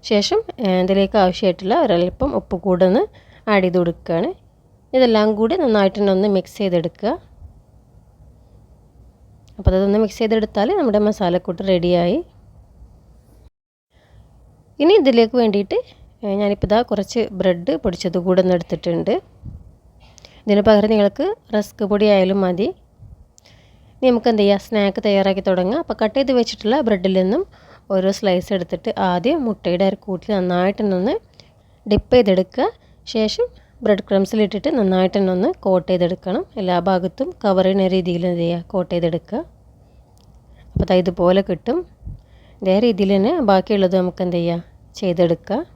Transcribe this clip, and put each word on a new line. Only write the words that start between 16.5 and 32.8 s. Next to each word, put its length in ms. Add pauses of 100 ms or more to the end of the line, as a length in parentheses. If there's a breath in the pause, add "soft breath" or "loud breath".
ഇതാ 140
കുറച്ച് 400 (100)
ബ്രെഡ് 440
പൊടിച്ചത് 420
കൂടെ 240
ഒന്ന് 120
എടുത്തിട്ടുണ്ട്. 600 (1300 loud breath)
ഇതിന് 220
പകരം 280
നിങ്ങൾക്ക് 360 (260)
റസ്ക് 320
പൊടി 220
ആയാലും 340
മതി. 280 (1300 soft breath)
ഇനി 60
നമുക്ക് 220
എന്ത് 120
ചെയ്യാം, 180
സ്നാക്ക് 420
തയ്യാറാക്കി 420
തുടങ്ങാം. 360
അപ്പോൾ 180
കട്ട് 180
ചെയ്ത് 160
വെച്ചിട്ടുള്ള 480
ബ്രെഡിൽ 340
നിന്നും 280 (480 loud breath)
ഓരോ 220
സ്ലൈസ് 400
എടുത്തിട്ട് 380 (120)
ആദ്യം 400
മുട്ടയുടെ 420
അരക്കൂട്ടിൽ 460
നന്നായിട്ട് 480
തന്നെ 180
ഒന്ന് 180 (720 soft breath)
ഡിപ്പ് 280
ചെയ്തെടുക്കുക. 520 (400 soft breath)